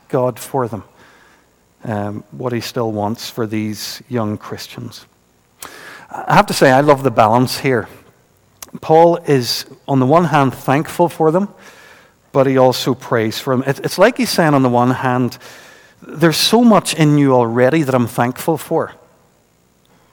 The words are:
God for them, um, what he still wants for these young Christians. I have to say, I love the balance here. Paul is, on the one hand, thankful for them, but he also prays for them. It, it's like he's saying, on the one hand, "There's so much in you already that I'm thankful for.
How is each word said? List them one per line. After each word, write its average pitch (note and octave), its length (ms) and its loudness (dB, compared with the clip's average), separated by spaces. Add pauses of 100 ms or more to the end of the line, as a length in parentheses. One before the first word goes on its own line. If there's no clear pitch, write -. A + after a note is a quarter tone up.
God B2+ 280 -2
for C3 300 -4
them, G2+ 160 -10 (1040)
um, G#2 460 -8
what C3 200 -8
he A#2 80 -4
still A2+ 320 -6
wants G#2 380 -6
for A2+ 180 -6
these G#2+ 640 -8
young G#2+ 280 -4
Christians. - 680 -16 (1040)
I - 260 -2
have G3+ 120 4
to G3 60 -6
say, C#3+ 180 4
I B2+ 80 6
love C#3+ 240 4
the C3 80 2
balance A2+ 480 2
here. B2 300 -2 (920)
Paul E3 380 4 (100)
is, C3 380 -2 (240)
on C#3 100 0
the B2+ 60 2
one D#3+ 180 4
hand, C#3 300 0
thankful E3 560 -2
for D#3 220 0
them, F#3+ 180 -2 (800)
but C3+ 160 2
he C3+ 100 0
also B2+ 360 2
prays A2+ 460 -4
for C3+ 140 -4
them. B2+ 140 -2
It, C#3 120 -4
it's - 180 -8
like A3+ 180 4
he's A#3 140 -4
saying, D#3+ 240 2
on C3+ 80 4
the C3 80 2
one A#2+ 220 2
hand, B2 460 -2 (640)
"There's D#3 360 0
so A#3 260 2
much G#3+ 300 4
in D3+ 240 2
you C#3 160 4
already B2 500 2
that C3 100 -2
I'm A#2+ 140 2
thankful B2+ 500 -4
for. C#3+ 360 -6 (1200)